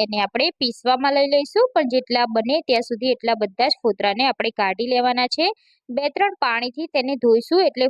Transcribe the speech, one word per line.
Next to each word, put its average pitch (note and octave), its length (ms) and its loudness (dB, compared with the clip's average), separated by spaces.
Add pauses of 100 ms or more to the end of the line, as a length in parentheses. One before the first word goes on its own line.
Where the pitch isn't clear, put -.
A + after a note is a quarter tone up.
એને G#3 160 -4
આપણે A3 280 -2 (160)
પીસવામાં B3+ 540 0
લઈ C#4 160 2
લઈશું, D4 420 2
પણ D4 200 0
જેટલા B3 300 0 (120)
બને A#3 200 0 (120)
ત્યાં A#3+ 200 0
સુધી B3 280 -2
એટલા A3+ 260 -2
બધા G#3 300 -2
જ - 100 -4
ફોતરાને G#3 420 0
આપણે B3+ 360 -2
કાઢી G3 320 -2
લેવાના B3 420 0
છે. E4 140 0 (400)
બે C4 160 -4 (100)
ત્રણ G4 300 -2
પાણીથી B3 500 -4
તેને C4+ 200 0 (100)
ધોઈશું A#3+ 400 4
એટલે C4 240 0